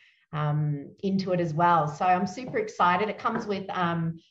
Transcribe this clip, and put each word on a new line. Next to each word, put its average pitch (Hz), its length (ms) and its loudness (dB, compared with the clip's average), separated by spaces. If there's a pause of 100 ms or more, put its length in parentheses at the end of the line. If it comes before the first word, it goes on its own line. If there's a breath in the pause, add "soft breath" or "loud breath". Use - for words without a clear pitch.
(340 soft breath)
um, 151 560 -2 (140)
into 190 300 0
it 175 80 2
as 165 120 -2
well. 170 360 4
So 190 160 -2
I'm 185 220 4
super 254 300 -8
excited. 208 520 2
It 202 80 -6
comes 226 280 -4
with, 196 240 -4
um, 170 480 -2 (140 loud breath)